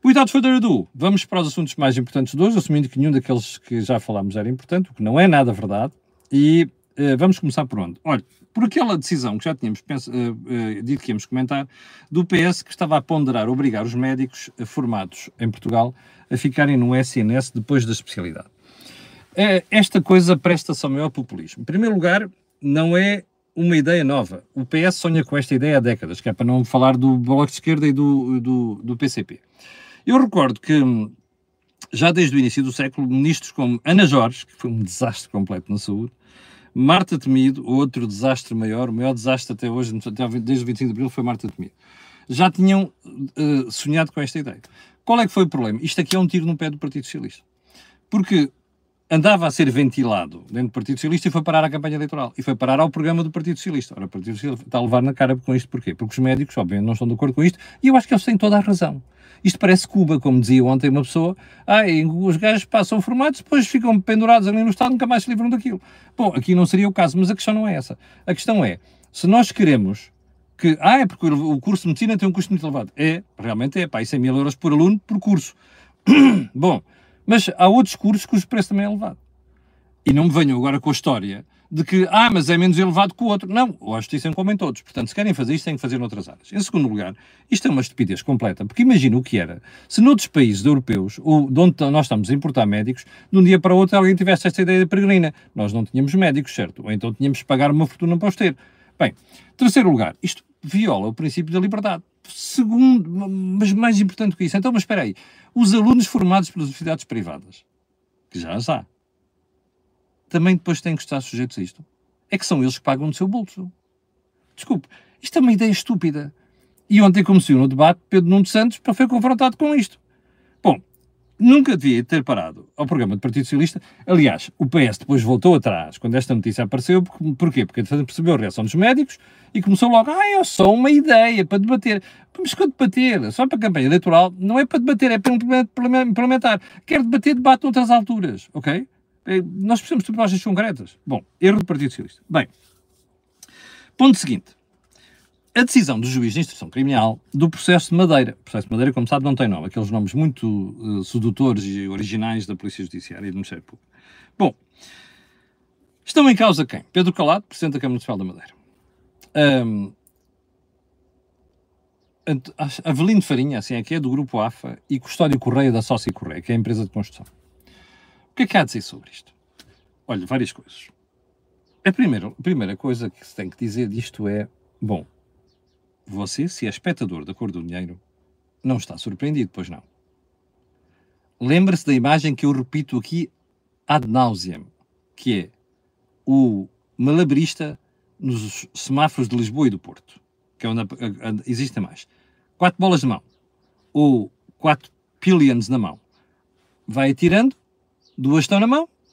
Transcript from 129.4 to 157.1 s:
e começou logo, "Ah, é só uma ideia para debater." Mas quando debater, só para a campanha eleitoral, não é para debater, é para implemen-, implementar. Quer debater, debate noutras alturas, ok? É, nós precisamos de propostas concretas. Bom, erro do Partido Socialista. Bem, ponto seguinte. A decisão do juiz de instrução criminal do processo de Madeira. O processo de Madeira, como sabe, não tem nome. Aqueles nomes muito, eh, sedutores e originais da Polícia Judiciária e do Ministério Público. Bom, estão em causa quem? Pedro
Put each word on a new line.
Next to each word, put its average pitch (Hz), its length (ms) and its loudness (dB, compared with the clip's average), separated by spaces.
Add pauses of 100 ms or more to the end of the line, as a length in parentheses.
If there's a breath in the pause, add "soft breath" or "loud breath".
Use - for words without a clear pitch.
e 202 100 -2
começou 202 260 2
logo, 233 220 4
"Ah, 381 200 0
é 392 120 4
só 196 320 4
uma 254 160 4
ideia 233 540 6
para 202 140 -2
debater." 214 440 0 (340 loud breath)
Mas 359 180 -6
quando 330 180 0
debater, 214 580 0
só 254 160 0
para 262 100 -2
a 214 40 -4
campanha 165 260 0
eleitoral, 180 500 4
não 202 220 0
é 277 80 2
para 302 140 0
debater, 254 320 2
é 220 60 0
para 247 140 0
implemen-, 247 760 0
implementar. 240 520 0 (240 loud breath)
Quer 294 200 0
debater, 254 320 2
debate 254 260 4
noutras 254 260 0
alturas, 208 640 0
ok? 156 360 -4 (380)
É, 190 140 0
nós 190 400 -2
precisamos 254 240 -2
de 220 80 -8
propostas 202 320 0
concretas. 196 640 -4
Bom, - 180 -6 (160)
erro 196 180 6
do 202 60 0
Partido 143 240 -2
Socialista. - 400 -12
Bem, 131 180 0 (1500 loud breath)
ponto 262 220 6
seguinte. - 360 -8 (1000 soft breath)
A 240 80 2
decisão 156 360 2
do 120 80 -4
juiz 120 280 -2
de 165 60 -2
instrução - 280 -8
criminal 120 500 0 (140)
do 160 160 2
processo 175 400 0
de 170 60 -2
Madeira. 156 440 2
O - 60 -20
processo 107 220 -8
de - 40 -16
Madeira, 127 220 0
como 120 160 -4
sabe, - 160 -2
não 139 100 0
tem 123 140 0
nome. 87 200 -4
Aqueles 104 220 -6
nomes 107 220 -4
muito, 110 880 -4
eh, 92 40 -8
sedutores 113 600 -2
e 98 240 -8
originais 107 560 -6
da 98 100 -10
Polícia 95 300 -12
Judiciária 87 420 -16
e 95 40 -10
do 90 60 -10
Ministério 92 280 -12
Público. - 240 -20 (480 soft breath)
Bom, 180 160 0 (1500 soft breath)
estão 285 240 4
em 226 80 6
causa 175 300 2
quem? - 260 -14
Pedro 180 200 2